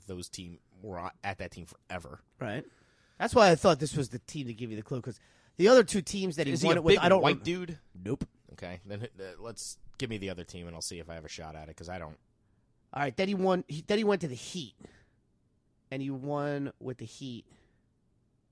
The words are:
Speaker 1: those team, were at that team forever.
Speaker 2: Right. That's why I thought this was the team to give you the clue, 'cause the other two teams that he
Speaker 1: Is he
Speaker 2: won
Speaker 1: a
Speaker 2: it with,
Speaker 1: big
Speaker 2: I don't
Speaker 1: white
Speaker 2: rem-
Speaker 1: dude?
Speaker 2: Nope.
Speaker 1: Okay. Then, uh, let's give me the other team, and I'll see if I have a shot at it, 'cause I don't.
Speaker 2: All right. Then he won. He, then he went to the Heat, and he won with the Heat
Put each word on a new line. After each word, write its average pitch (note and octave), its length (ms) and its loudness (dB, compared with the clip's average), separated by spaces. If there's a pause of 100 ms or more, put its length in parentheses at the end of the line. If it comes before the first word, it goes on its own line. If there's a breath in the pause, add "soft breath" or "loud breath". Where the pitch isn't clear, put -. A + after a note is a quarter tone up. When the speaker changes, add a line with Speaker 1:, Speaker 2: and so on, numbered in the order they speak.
Speaker 1:
those F2+ 220 -10
team, F2 300 -14 (220)
were F#2 300 -10 (140)
at G2 140 -6
that F#2 120 -10
team F2 140 -16
forever. - 560 -12 (180)
Speaker 2:
Right. B2 260 -6 (520 soft breath)
That's A#3 180 0
why G#3+ 140 10
I E3 60 8
thought E3 260 4
this D3+ 160 -4
was C3+ 100 -2
the B2 120 -10
team C#3+ 280 -10
to A#2 60 -8
give A2+ 160 -10
you G#2+ 80 -8
the A2 40 -8
clue, B2 200 -8
'cause A#2+ 180 -12 (380 soft breath)
the F3+ 100 8
other B3+ 160 12
two G3 180 0
teams F#3 360 -4
that D3+ 100 0
he C3+ 60 0
Speaker 1:
Is B2 80 0
he F#3+ 60 4
Speaker 2:
won E3+ 100 6
Speaker 1:
a - 20 0
Speaker 2:
it D3+ 60 -2
with, G3 80 8
Speaker 1:
big F#3+ 60 8
Speaker 2:
I F3 100 4
don't F#3+ 120 8
Speaker 1:
white D3+ 140 6
Speaker 2:
rem- - 80 -8
Speaker 1:
dude? F3 360 -4 (140)
Speaker 2:
Nope. F#2 320 -6 (280)
Speaker 1:
Okay. F2+ 320 -12
Then, G2+ 240 -10 (100)
uh, F#2+ 40 -12 (160)
let's A2 380 -12 (200)
give B2+ 120 -4
me A2 80 -4
the F#2+ 120 -6
other F2 160 -10
team, F2 220 -14
and E2+ 80 -14
I'll D#2+ 60 -12
see - 180 -8
if D#2+ 100 -14
I E2 60 -12
have D#2 100 -12
a D2+ 40 -14
shot D#2+ 280 -14
at D#2 100 -16
it, D#2+ 80 -16
'cause E2 140 -14
I F2+ 100 -8
don't. D#2 180 -12 (760)
Speaker 2:
All C#3 80 -4
right. C#3 140 -4
Then F#3+ 120 0
he G3+ 80 0
won. F#3 320 2
He, D3+ 140 -10
then G#3 160 0
he A3+ 80 0
went G3+ 160 2
to E3+ 80 -4
the B2 60 -10
Heat, B2+ 400 -12 (1160 loud breath)
and C3+ 100 -6
he C3+ 80 -6
won C#3+ 680 -4
with B2 200 -10
the A#2 60 -12
Heat A#2+ 400 -12 (1080 soft breath)